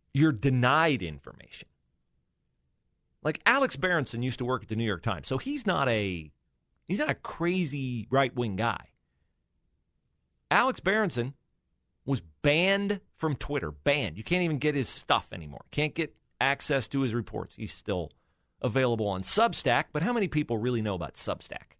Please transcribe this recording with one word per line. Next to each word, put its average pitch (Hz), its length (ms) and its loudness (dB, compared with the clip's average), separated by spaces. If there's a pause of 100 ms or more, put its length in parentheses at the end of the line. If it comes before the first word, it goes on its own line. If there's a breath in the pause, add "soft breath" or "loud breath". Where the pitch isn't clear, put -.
(140)
you're 151 180 4
denied 131 720 4
information. 69 680 -12 (1600)
Like, - 220 -2
Alex 254 300 4
Berenson 139 460 0
used 123 160 -2
to 127 80 -4
work 123 160 0
at - 80 -18
the 107 60 -2
New 113 80 0
York 98 180 0
Times, 90 260 -2
so 131 120 -2
he's 277 260 -6
not 151 240 2
a, 95 420 0 (520)
he's 202 160 -2
not 302 100 0
a 147 60 0
crazy 139 960 -2
right-wing 120 440 2
guy. 107 340 -4 (1600)
Alex 226 280 2
Berenson 175 540 0 (720)
was 131 160 0 (220)
banned 196 580 2 (160)
from 151 180 0
Twitter, 127 360 -4
banned. 120 440 0
You 104 80 -10
can't 180 200 0
even 156 160 0
get 143 160 2
his 131 120 0
stuff - 440 -2
anymore. 80 400 -12
Can't 151 240 -2
get 160 200 -4 (240)
access 135 500 2
to 139 120 0
his 117 140 0
reports. 110 400 -6
He's - 180 -8
still 90 380 -4 (500)
available 117 460 2
on 92 160 -2
Substack, 156 680 2
but 151 120 -2
how 240 100 0
many 214 140 0
people 147 320 -2
really 117 240 0
know 107 100 0
about 85 220 -6
Substack? - 640 -8